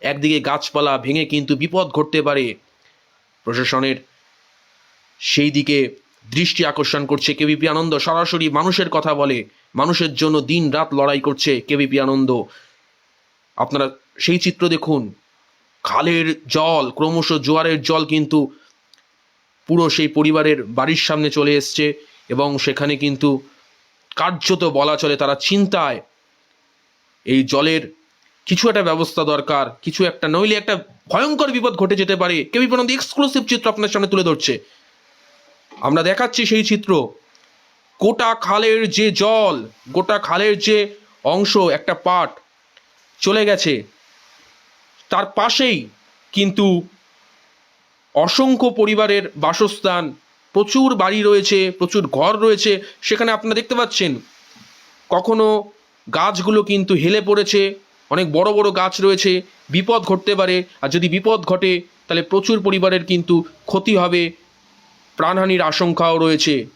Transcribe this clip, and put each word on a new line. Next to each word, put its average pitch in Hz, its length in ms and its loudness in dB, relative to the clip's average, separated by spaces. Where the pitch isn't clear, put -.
একদিকে 147 280 0
গাছপালা 143 440 -2
ভেঙে 147 280 -2
কিন্তু 147 200 -2
বিপদ 175 240 -2
ঘটতে 151 320 0
পারে। 139 160 0
প্রশাসনের 131 520 -2
সেই 147 300 0
দিকে 143 280 0
দৃষ্টি 170 340 0
আকর্ষণ 147 400 -2
করছে 143 280 -2
কেবিপি 151 360 0
আনন্দ। 165 180 -2
সরাসরি 170 400 0
মানুষের 180 380 0
কথা 156 180 0
বলে, 139 240 0
মানুষের 165 400 0
জন্য 156 160 2
দিন 170 120 0
রাত 160 120 -2
লড়াই 139 280 2
করছে 143 260 -2
কেবিপি 139 280 0
আনন্দ। 135 240 0
আপনারা 139 280 -2
সেই 175 200 2
চিত্র - 180 -2
দেখুন, 156 280 -2
খালের 165 420 0
জল, 156 300 2
ক্রমশ 160 320 0
জোয়ারের 160 320 2
জল 160 140 2
কিন্তু 151 260 0
পুরো 170 160 4
সেই 156 200 0
পরিবারের 151 420 2
বাড়ির 151 300 0
সামনে 151 220 0
চলে 147 300 0
এসছে 147 240 -4
এবং 143 140 0
সেখানে 143 320 -2
কিন্তু 139 320 0
কার্যত 175 420 -2
বলা 147 240 2
চলে 147 200 0
তারা 139 120 0
চিন্তায়। 190 520 0
এই 131 140 2
জলের 151 300 0
কিছু 185 220 0
একটা 202 200 2
ব্যবস্থা 165 340 -2
দরকার, 139 320 0
কিছু 160 160 -6
একটা, - 240 -6
নইলে 214 260 2
একটা 208 140 -2
ভয়ঙ্কর 285 460 0
বিপদ 233 260 0
ঘটে 190 180 0
যেতে 190 220 0
পারে। 180 140 0
কেবিপি 247 240 2
আনন্দ 240 160 0
এক্সক্লুসিভ 269 580 -2
চিত্র 233 220 -2
আপনার 208 200 -2
সামনে 196 200 0
তুলে 185 160 2
ধরছে। 143 240 -2
আমরা 156 220 2
দেখাচ্ছি 240 420 -2
সেই 220 200 2
চিত্র। 208 200 -2
গোটা 226 300 2
খালের 220 340 2
যে 214 100 2
জল, 208 340 2
গোটা 185 220 0
খালের 202 360 0
যে 214 100 4
অংশ, 196 180 0
একটা 175 160 -4
পার্ট 180 260 0
চলে 208 300 2
গেছে, 160 240 2
তার 196 160 0
পাশেই 233 400 0
কিন্তু 202 340 2
অসংখ্য 254 540 2
পরিবারের 208 440 2
বাসস্থান, 180 600 0
প্রচুর 214 340 4
বাড়ি 196 200 2
রয়েছে, 202 360 4
প্রচুর 180 240 0
ঘর 175 160 4
রয়েছে। 214 280 2
সেখানে 226 300 0
আপনারা 220 240 -2
দেখতে 226 200 -6
পাচ্ছেন 196 320 -2
কখনো 220 360 2
গাছগুলো 185 540 0
কিন্তু 196 220 0
হেলে 196 260 2
পড়েছে, 202 320 2
অনেক 175 160 0
বড় 185 120 4
বড় 208 100 4
গাছ 185 140 0
রয়েছে, 190 260 2
বিপদ 214 260 2
ঘটতে 190 300 0
পারে। 185 160 2
আর 139 120 -4
যদি 175 200 0
বিপদ 214 260 0
ঘটে, 185 220 0
তাহলে 165 240 -2
প্রচুর 196 260 0
পরিবারের 185 440 2
কিন্তু 175 240 2
ক্ষতি 196 320 0
হবে, 175 200 0
প্রাণহানির 185 520 2
আশঙ্কাও 165 540 0
রয়েছে। 156 300 2